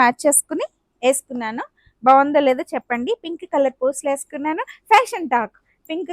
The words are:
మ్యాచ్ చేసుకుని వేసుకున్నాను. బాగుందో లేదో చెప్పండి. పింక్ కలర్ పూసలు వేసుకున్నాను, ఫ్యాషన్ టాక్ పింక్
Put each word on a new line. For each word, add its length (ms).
మ్యాచ్ 260
చేసుకుని 400
వేసుకున్నాను. 600
బాగుందో 440
లేదో 180
చెప్పండి. 380
పింక్ 200
కలర్ 260
పూసలు 320
వేసుకున్నాను, 520
ఫ్యాషన్ 440
టాక్ 220
పింక్ 220